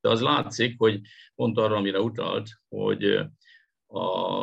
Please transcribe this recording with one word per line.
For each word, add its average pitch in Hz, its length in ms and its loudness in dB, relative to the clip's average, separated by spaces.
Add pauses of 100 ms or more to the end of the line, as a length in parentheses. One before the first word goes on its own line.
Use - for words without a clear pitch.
De 110 80 2
az 113 120 2
látszik, 123 560 0
hogy 110 240 4 (340)
pont 117 220 0
arra, 107 180 2
amire 98 240 0
utalt, 107 500 -2 (180)
hogy, 101 360 -2
ö, 101 200 4 (600)
a, 95 220 -6 (360)